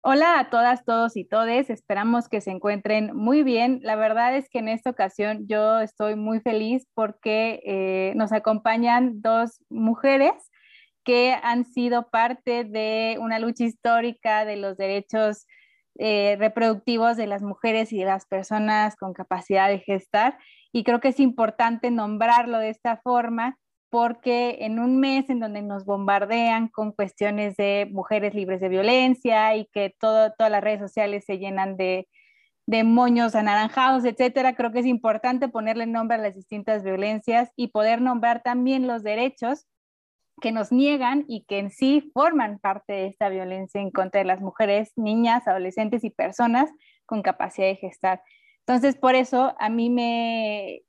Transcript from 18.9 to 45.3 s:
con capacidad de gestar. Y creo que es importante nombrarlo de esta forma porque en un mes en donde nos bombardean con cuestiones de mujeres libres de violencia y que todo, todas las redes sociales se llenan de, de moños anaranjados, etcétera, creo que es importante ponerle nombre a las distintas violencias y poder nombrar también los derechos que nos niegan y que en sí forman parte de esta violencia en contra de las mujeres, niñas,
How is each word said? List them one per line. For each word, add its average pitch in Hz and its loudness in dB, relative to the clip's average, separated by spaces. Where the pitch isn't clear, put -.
con 190 -10
capacidad 190 0
de 196 0
gestar. 208 -2
Y 233 -2
creo 240 2
que 269 0
es 262 0
importante 233 2
nombrarlo 233 2
de 220 -2
esta 226 -4
forma 240 -2
porque 240 0
en 220 -4
un 254 2
mes 269 0
en 247 -2
donde 208 -6
nos 202 -8
bombardean 202 0
con 214 -6
cuestiones 208 -4
de 202 0
mujeres 202 -2
libres 190 -4
de 190 -2
violencia 220 2
y 214 -6
que 196 -4
todo, 220 2
todas 220 2
las 202 2
redes 208 -2
sociales 202 -4
se 196 -6
llenan 190 -6
de, 185 -2
de 226 2
moños 233 4
anaranjados, 220 2
etcétera, 254 2
creo 233 -4
que 247 0
es 240 0
importante 247 0
ponerle 226 -4
nombre 226 -2
a 220 -4
las 202 -6
distintas 208 -4
violencias 214 -2
y 240 -4
poder 226 2
nombrar 233 0
también 254 0
los 233 -4
derechos 240 -4
que 226 -2
nos 220 -2
niegan 277 2
y 220 -10
que 202 -4
en 202 -6
sí 277 2
forman 254 0
parte 196 -4
de 190 -4
esta 196 -4
violencia 190 -6
en 196 -6
contra 190 0
de 190 2
las 185 0
mujeres, 202 0
niñas, 233 2